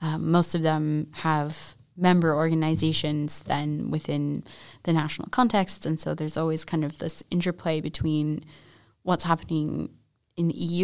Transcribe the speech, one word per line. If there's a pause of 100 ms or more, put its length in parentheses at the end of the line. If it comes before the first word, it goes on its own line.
um,
most
of
them
have (200)
member
organizations
then
within (400)
the
national
context,
and
so
there's
always
kind
of
this
interplay
between (640)
what's
happening (460)
in
the
E (180)